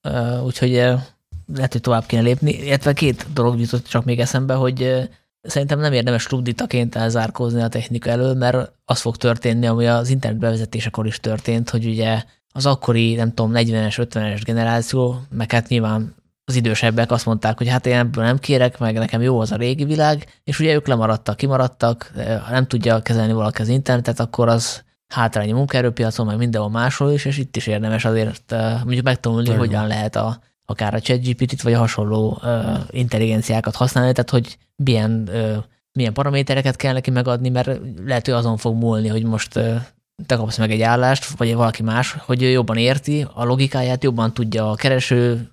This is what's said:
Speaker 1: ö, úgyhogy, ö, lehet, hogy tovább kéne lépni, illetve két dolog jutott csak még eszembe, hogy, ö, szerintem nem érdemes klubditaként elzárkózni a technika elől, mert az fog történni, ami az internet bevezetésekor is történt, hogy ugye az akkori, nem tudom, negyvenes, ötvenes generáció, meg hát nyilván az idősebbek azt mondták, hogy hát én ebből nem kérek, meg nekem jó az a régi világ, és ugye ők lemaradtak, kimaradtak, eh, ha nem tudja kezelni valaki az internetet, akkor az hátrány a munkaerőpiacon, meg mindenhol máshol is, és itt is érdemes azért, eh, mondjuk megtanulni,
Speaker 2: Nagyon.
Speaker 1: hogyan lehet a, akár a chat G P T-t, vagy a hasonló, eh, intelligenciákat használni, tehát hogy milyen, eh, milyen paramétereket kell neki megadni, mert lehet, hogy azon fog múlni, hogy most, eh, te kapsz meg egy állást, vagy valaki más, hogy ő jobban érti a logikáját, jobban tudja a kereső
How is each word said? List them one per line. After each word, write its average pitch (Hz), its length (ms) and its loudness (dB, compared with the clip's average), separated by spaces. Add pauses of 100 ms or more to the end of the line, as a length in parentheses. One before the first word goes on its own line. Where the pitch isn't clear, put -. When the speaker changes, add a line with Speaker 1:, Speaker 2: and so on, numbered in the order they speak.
Speaker 1:
ö, 123 380 -2
úgyhogy, 127 340 0
ö, 123 200 4 (600)
lehet, 131 180 -2
hogy 117 100 -2
tovább 117 240 0
kéne 117 160 2
lépni, 131 300 2
illetve 143 420 0
két 139 400 0
dolog 120 260 2
jutott 120 280 -2
csak 120 180 0
még 120 140 0
eszembe, 131 340 0
hogy, 131 280 0
ö, 127 180 0 (420)
szerintem 143 380 -2
nem 151 140 2
érdemes 120 340 2
klubditaként 123 680 -2
elzárkózni 117 680 0
a 117 60 0
technika 117 420 -4
elől, 123 240 2
mert 127 380 0 (140)
az - 140 0
fog 117 180 -4
történni, 117 500 0
ami 117 200 2
az 120 220 2
internet 120 300 0
bevezetésekor 113 680 -2
is 107 140 -4
történt, 113 500 -2
hogy 113 160 -2
ugye 110 380 0 (280)
az 135 140 -4
akkori, 117 500 2
nem 113 180 0
tudom, 113 180 0
negyvenes, 113 460 2
ötvenes 107 460 -4
generáció, 117 840 0
meg 117 220 -4
hát 117 160 0
nyilván 110 480 0 (340)
az 127 60 -2
idősebbek 117 560 2
azt 120 140 0
mondták, 110 320 0
hogy 120 100 -2
hát 127 180 0
én 123 100 2
ebből 120 280 2
nem 123 160 2
kérek, 127 400 2
meg 110 180 0
nekem 113 240 0
jó 123 180 2
az 107 120 0
a 107 40 -2
régi 127 300 -2
világ, 151 400 0 (180)
és 143 160 -4
ugye 156 140 4
ők 147 140 0
lemaradtak, 110 500 0
kimaradtak, 127 800 0
eh, 113 240 -4
ha 113 100 -10
nem 131 160 2
tudja 113 340 2
kezelni 113 320 2
valaki 110 280 0
az 110 60 0
internetet, 123 520 0
akkor 117 280 0
az 117 360 0 (240)
hátrány 110 440 -2
a 113 40 0
munkaerőpiacon, 123 680 0
meg 107 120 -2
mindenhol 110 320 0
máshol 127 420 0
is, 143 140 0
és 139 120 -2
itt 135 180 -6
is 113 120 -4
érdemes 110 380 -2
azért, 110 460 -2
eh, 113 320 -2
mondjuk 123 220 -2
megtanulni, 120 420 0
Speaker 2:
Nagyon. 117 180 2
Speaker 1:
hogyan 107 220 0
lehet 107 280 -2
a, 110 240 -2 (260)
akár 107 280 -4
a 110 60 -2
chat 123 240 0
G 123 100 0
P 123 140 0
T-t, 131 140 -6
vagy 117 120 2
a 117 40 4
hasonló, 110 680 0
eh, 113 360 0 (100)
intelligenciákat 113 840 0
használni, 127 360 2
tehát 127 180 0
hogy 120 280 0 (180)
milyen, 113 560 0
eh, 107 260 -2 (340)
milyen 120 220 0
paramétereket 139 600 0
kell 135 180 0
neki 131 180 0
megadni, 127 380 0
mert 127 300 0 (260)
lehet, 123 200 -2
hogy 127 100 2
azon 117 220 0
fog 113 180 -2
múlni, 113 320 0
hogy 110 160 0
most, 110 340 -2
eh, 113 260 0 (420)
te 127 100 0
kapsz 113 220 -4
meg 110 140 0
egy 110 100 0
állást, 123 560 2
vagy 117 160 0
valaki 113 300 0
más, 113 360 -2
hogy 127 240 0
ő 127 40 4
jobban 120 300 2
érti 139 560 0
a 117 100 -6
logikáját, 127 600 0
jobban 117 300 0
tudja 110 380 -2
a 107 40 -2
kereső 120 760 0